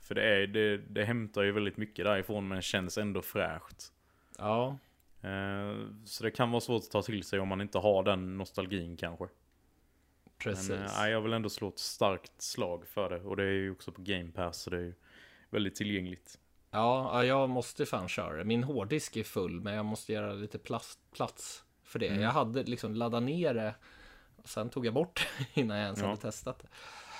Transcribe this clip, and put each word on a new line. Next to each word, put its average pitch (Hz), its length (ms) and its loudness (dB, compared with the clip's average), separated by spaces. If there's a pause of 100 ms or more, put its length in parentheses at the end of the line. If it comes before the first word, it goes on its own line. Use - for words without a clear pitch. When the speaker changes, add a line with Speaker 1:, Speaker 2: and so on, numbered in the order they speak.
Speaker 1:
för - 140 -8
det 104 80 2
är, 101 240 6
det, 104 320 2
det 104 260 -2
hämtar 110 380 0
ju 101 100 6
väldigt 101 240 0
mycket 104 280 -4
därifrån, 101 440 2
men 95 140 -2
känns 92 360 0
ändå 101 240 0
fräscht. - 720 -4 (460)
Speaker 2:
Ja. 120 400 0 (440)
Speaker 1:
Eh, 98 520 -4 (300)
så 110 200 -6
det 113 60 2
kan 120 200 2
vara 117 100 4
svårt 117 220 2
att - 80 -14
ta 104 120 4
till 104 220 -2
sig 98 160 0
om 95 80 0
man 95 120 0
inte 101 180 0
har 95 240 6
den 95 360 2
nostalgin 92 580 -4
kanske. 85 280 -6 (1120)
Speaker 2:
Precis. 98 320 -2
Speaker 1:
Men, 98 80 -2
eh, 101 180 -4
ja, 104 120 4
jag 110 120 4
vill 110 120 0
ändå 110 160 0
slå 101 200 -4
ett - 100 -10
starkt - 640 0
slag 87 440 -2
för 95 240 -2
det, 90 100 -4
och 95 160 -4
det 98 80 4
är - 80 4
ju 95 180 2
också 90 220 -10
på 92 100 -14
Game 90 300 -2
Pass, 87 300 -2
så - 80 -8
det 90 60 0
är 87 60 -2
ju 87 120 -6 (560)
väldigt 104 240 0
tillgängligt. 95 640 -4 (320)
Speaker 2:
Ja, 123 420 4
ja, 120 120 6
jag 131 240 6
måste 127 380 -2
fan 92 220 -2
köra 85 280 -4
det. 82 80 -4
Min 117 200 4
hårddisk 135 520 -2
är 110 80 0
full, 87 360 -2
men 101 140 -4
jag 107 100 0
måste 107 280 -4
göra 104 200 -2
lite 104 260 -6
plats, - 400 -6 (140)
plats - 520 -6 (180)
för - 160 -6
det. 107 100 2
Speaker 1:
Mm. 101 140 2
Speaker 2:
Jag 113 80 4
hade 127 320 2
liksom 120 320 -4
laddat 117 280 2
ner 147 320 2
det, 107 200 0 (640)
och - 120 -20
sen 113 220 -4
tog 123 160 -2
jag 110 80 0
bort 165 340 0 (100)
<laughs> 131 160 -6
det 147 60 2
innan 107 160 2
jag 104 80 0
ens 101 160 -2
Speaker 1:
Ja. 101 60 2
Speaker 2:
hade 104 140 0
testat - 380 -6
det. - 100 -20 (520)